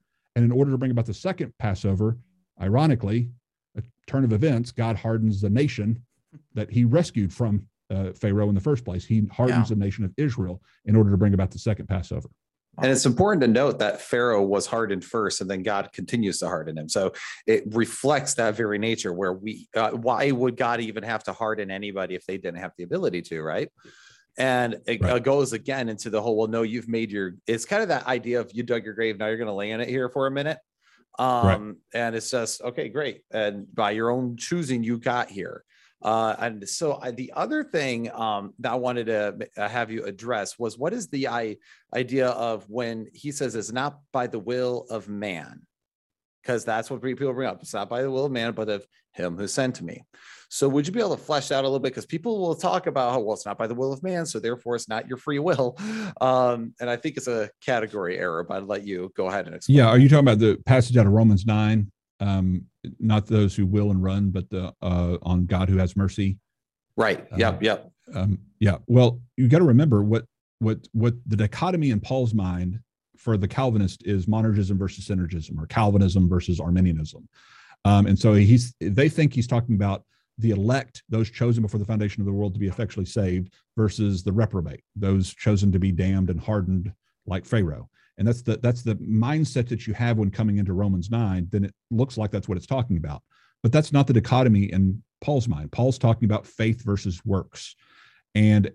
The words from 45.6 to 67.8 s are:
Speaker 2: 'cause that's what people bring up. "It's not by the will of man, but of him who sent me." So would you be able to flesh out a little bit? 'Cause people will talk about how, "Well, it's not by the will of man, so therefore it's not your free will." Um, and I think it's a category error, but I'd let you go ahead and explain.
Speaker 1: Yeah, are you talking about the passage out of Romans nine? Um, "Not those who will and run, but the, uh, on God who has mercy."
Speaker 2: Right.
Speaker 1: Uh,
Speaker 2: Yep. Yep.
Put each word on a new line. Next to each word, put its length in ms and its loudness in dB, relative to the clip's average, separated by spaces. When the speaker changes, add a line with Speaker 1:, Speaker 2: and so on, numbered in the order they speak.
Speaker 2:
'cause 220 -4
that's 260 -4
what 100 -10
people 320 -4
bring 140 -4
up. 140 -8
"It's 120 -18
not 160 -6
by 140 -4
the 80 -4
will 140 -2
of 60 -4
man, 200 -2
but 180 -6
of 160 -6
him 240 -6
who 100 -6
sent 340 -4
me." 220 -14
So 200 0
would 160 0
you 80 -8
be 60 -2
able 160 0
to 80 -14
flesh 260 -2
out 140 0
a 40 0
little 120 0
bit? 160 -4
'Cause 100 -10
people 340 -6
will 160 -2
talk 300 -2
about 280 0
how, 80 0
"Well, 120 -2
it's 140 -8
not 100 -8
by 80 -4
the 80 -4
will 180 -4
of 120 -10
man, 240 -4
so 120 -8
therefore 360 -6
it's 120 -8
not 200 -6
your 100 -8
free 220 -4
will." 360 0
Um, 580 2
and 80 -6
I 100 -4
think 200 -6
it's 100 -8
a 220 -2
category 580 -2
error, 240 -4
but 140 -8
I'd 100 -8
let 180 -6
you 300 -6
go 120 -2
ahead 200 -4
and 80 -12
explain. 220 4
Speaker 1:
Yeah, 100 8
are 100 8
you 100 10
talking 200 8
about 100 6
the 300 4
passage 300 4
out 100 8
of 60 6
Romans 340 6
nine? 440 2
Um, 440 0
"Not 280 2
those 280 4
who 100 2
will 260 2
and 100 2
run, 280 0
but 200 -4
the, 320 -6
uh, 420 0
on 240 2
God 200 0
who 100 4
has 200 2
mercy." 400 0
Speaker 2:
Right. 240 0
Speaker 1:
Uh, 80 -10
Speaker 2:
Yep. 260 0
Yep. 280 0